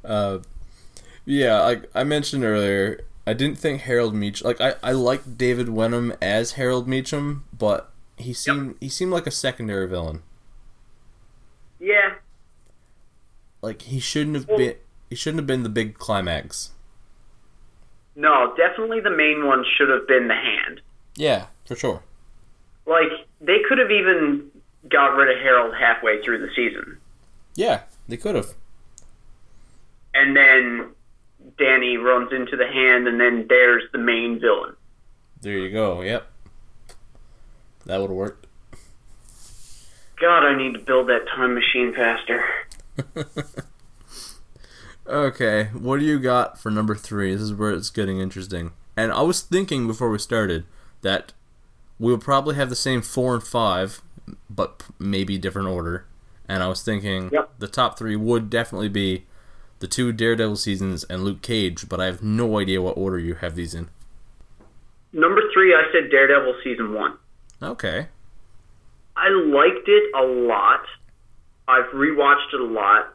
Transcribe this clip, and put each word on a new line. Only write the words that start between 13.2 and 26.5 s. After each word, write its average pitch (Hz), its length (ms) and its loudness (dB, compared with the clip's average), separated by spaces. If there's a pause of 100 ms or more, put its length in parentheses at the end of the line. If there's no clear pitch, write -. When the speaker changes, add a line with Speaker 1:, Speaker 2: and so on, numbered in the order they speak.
Speaker 1:
Like, 110 200 -10
he 131 160 -8
shouldn't 151 380 -2
have 135 100 -6
Speaker 2:
Well 214 120 2
Speaker 1:
been, 123 160 2 (340)
he 123 80 -10
shouldn't 156 220 -4
have 147 80 -4
been 131 160 -2
the 113 80 -4
big 107 240 -4
climax. 87 760 -6 (1400)
Speaker 2:
No, 143 440 4
definitely 220 420 2
the 180 100 -2
main 151 360 2
one 131 180 2 (140)
should 143 100 6
have 131 180 2
been 127 220 4
the 113 60 2
hand. - 480 -4 (340)
Speaker 1:
Yeah, 131 300 0 (180)
for - 100 -10
sure. 104 280 -4 (840)
Speaker 2:
Like, 160 240 4 (320)
they 180 260 4
could 262 120 2
have 233 120 4
even 170 600 2 (400)
got 139 260 4
rid 135 180 4
of 127 80 -4
Harold 123 320 4
halfway 113 480 2
through 117 180 -2
the - 140 -8